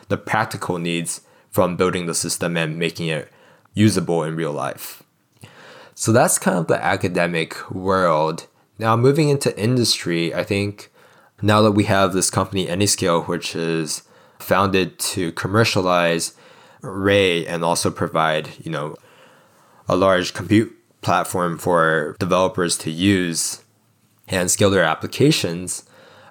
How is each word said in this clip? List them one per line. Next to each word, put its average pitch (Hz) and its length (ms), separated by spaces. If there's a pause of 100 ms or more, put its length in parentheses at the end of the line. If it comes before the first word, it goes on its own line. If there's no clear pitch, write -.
the 98 80
practical 107 640
needs 85 420 (300)
from 90 260
building 90 300
the 80 80
system 85 420
and 80 220
making 85 300
it 78 220 (440)
usable 90 480
in 80 140
real 80 160
life. - 500 (920)
So - 180
that's 147 260
kind 185 200
of - 80
the - 160
academic 87 880
world. 87 760 (320)
Now, 113 180
moving 143 340
into 139 280
industry, 98 760
I 87 100
think 101 460 (500)
now 107 220
that 107 100
we 101 120
have 98 280
this 90 180
company, 95 360
Anyscale, 90 600
which 85 300
is 82 460 (360)
founded - 600
to 85 340
commercialize 90 1040 (480)
Ray 98 640
and 85 180
also 85 260
provide, 78 600 (120)
you 82 80
know, 76 260 (920)
a 92 80
large 92 380
compute 104 420 (240)
platform 87 560
for 80 640
developers 90 600
to - 120
use 87 760 (640)
and 92 220
scale 101 200
their 95 140
applications, 90 1040 (420)